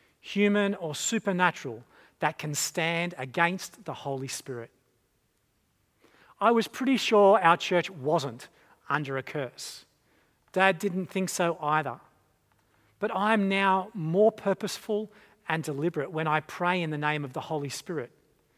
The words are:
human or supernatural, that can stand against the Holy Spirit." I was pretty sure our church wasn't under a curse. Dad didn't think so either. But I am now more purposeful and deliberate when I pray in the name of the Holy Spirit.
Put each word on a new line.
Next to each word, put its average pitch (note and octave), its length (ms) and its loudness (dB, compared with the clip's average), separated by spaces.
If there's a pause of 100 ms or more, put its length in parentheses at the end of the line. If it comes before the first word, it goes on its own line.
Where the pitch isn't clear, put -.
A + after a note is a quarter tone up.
(220)
human G3+ 540 2
or D#3+ 180 -8
supernatural, F3+ 880 -2 (360)
that D#3 180 -2
can D3+ 160 -6
stand E3+ 640 -2
against E3+ 680 -2
the C#3+ 80 -8 (120)
Holy C3+ 220 -6
Spirit." A#2+ 420 -12 (1700)
I A3 120 4
was A3+ 160 4
pretty C4 300 0
sure G3+ 420 8
our E3+ 180 6
church F3 320 0
wasn't C#3+ 600 -4 (380)
under C#3 300 -4
a C3 60 -6
curse. - 600 -10 (680)
Dad F#3+ 260 4
didn't F#3 300 -4
think F#3+ 220 -2
so E3+ 300 0
either. D3+ 400 0 (1000)
But A3 160 -2
I G3+ 160 2
am G3+ 160 4
now G3 460 2
more F3+ 360 4
purposeful G#3+ 800 -2 (380)
and D#3+ 160 -2
deliberate D#3 480 -4
when D#3+ 160 -4
I D#3 140 2
pray F3 400 -2
in D#3+ 80 -2
the D3+ 80 -4
name D3+ 260 -2
of C3 80 -8
the D3+ 80 -8
Holy D3 300 -6
Spirit. C#3+ 420 -8 (460)